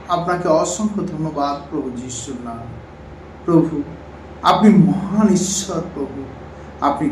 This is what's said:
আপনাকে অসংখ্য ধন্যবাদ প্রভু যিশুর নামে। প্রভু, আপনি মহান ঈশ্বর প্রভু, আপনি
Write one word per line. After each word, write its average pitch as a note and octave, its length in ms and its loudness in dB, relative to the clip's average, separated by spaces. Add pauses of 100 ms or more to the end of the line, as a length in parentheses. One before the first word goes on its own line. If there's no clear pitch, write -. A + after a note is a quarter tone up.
আপনাকে F3 400 0
অসংখ্য G3 540 2
ধন্যবাদ D3+ 680 -2
প্রভু C3+ 200 -4
যিশুর A#2+ 460 -8 (100)
নামে। A#2 180 -10 (840)
প্রভু, D#3+ 360 4 (640)
আপনি F#3+ 260 6
মহান G3+ 600 6
ঈশ্বর E3+ 520 0 (120)
প্রভু, C3+ 300 -6 (580)
আপনি C#3+ 300 0